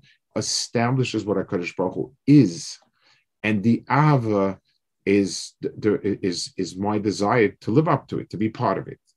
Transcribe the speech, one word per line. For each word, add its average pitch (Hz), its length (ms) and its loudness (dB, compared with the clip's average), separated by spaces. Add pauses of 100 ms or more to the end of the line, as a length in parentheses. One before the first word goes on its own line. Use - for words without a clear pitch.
(360)
establishes 117 880 -2
what 95 140 -2
HaKadosh 90 380 -4
Baruch 92 180 -4
Hu - 200 -8 (120)
is, 101 540 4 (640)
and 107 180 0
the 117 300 2
Ava 117 680 2 (460)
is 98 560 0
the, - 160 -6
the, 104 480 -2
is, 87 320 -6
is 90 180 -6
my 101 220 -2
desire 101 520 2 (120)
to - 80 -8
live 151 180 2
up 156 200 -4
to - 100 -6
it, - 140 -12
to - 60 -10
be 110 120 -2
part 98 300 -2
of - 80 -10
it. - 120 -18 (180)